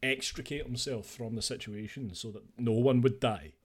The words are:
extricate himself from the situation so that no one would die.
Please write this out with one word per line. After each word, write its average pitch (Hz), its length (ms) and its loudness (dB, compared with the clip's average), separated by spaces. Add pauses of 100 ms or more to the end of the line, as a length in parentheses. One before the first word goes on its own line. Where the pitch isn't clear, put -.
extricate 135 600 -2
himself 120 420 -4
from 117 300 -8
the 110 60 -4
situation 107 680 -6
so 110 200 -10
that 104 100 -14 (160)
no 117 140 2
one 123 300 8
would 127 180 4
die. 110 320 0 (120)